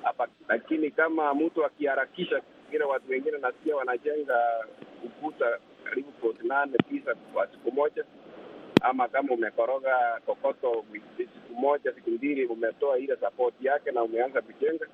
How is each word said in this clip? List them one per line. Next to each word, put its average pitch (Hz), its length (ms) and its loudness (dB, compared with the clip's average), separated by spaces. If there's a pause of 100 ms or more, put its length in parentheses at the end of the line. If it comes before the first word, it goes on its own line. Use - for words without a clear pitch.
hapa. - 260 0 (200)
Lakini 147 420 0
kama 156 440 2
mtu 156 300 2
akiharakisha, 139 760 -2 (300)
vile 147 140 0
watu 131 260 0
wengine 139 280 -2
nasikia 139 380 -2
wanajenga 135 640 0 (640)
ukuta 120 540 -2 (260)
karibu 139 280 -6
plot 110 320 -2
nane, 139 280 2 (180)
tisa 139 240 -4 (180)
kwa - 140 0
siku - 260 -6
moja, 147 320 0 (760)
ama 120 280 2
kama 135 260 0
umekoroga 127 640 0 (300)
kokoto 120 680 -2
wiki, 107 140 -14 (120)
siku - 420 -10
moja, 143 340 2
siku - 160 -6
mbili, 135 360 0
umetoa 117 520 0
ile 135 180 -2
support 117 460 -2
yake 139 280 0
na 123 120 0
umeanza 117 400 0
kujenga 147 520 -4